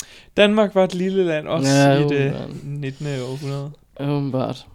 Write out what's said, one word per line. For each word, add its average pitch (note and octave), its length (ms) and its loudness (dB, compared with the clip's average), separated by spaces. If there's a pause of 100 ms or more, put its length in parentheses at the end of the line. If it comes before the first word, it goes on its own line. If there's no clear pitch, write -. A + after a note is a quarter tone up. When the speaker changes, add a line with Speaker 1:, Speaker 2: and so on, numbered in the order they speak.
(380)
Speaker 1:
Danmark G#3 380 4
var F#3+ 80 6
et F#3 100 0
lille F#3+ 300 0
land, D#3 240 -2
også C3+ 240 0
Speaker 2:
Ja, C#3 260 6
Speaker 1:
i C#3+ 40 4
Speaker 2:
jo, C#3+ 80 2
Speaker 1:
det C#3+ 60 0 (100)
Speaker 2:
ja. C#3 200 -4 (180)
Speaker 1:
nittende C#3+ 600 -8
århundrede. C#3 480 -8 (280)
Speaker 2:
Ja, C#3+ 100 -4
åbenbart. C3 640 -4